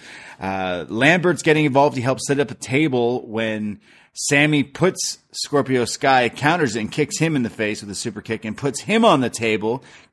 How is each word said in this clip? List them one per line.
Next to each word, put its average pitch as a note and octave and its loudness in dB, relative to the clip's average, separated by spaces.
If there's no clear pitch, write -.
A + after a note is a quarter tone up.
Uh, F#2 -6
Lambert's D3+ 2
getting D#3 4
involved. C#3 4
He B2+ -4
helps B2+ -2
set C#3 0
up B2+ -2
a - -14
table B2 -2
when G#2+ -6
Sammy D3 2
puts - -2
Scorpio C3 0
Sky, C3 2
counters D3 0
it G#2+ -4
and G#2+ -6
kicks - -2
him D#3+ 2
in B2+ 0
the A2 -2
face G#2+ -4
with G2+ -12
a F#2+ -10
super G#2+ -8
kick A2 -6
and G#2 -8
puts C3+ -4
him A3 2
on E3 6
the A#2+ 0
table, A2 -2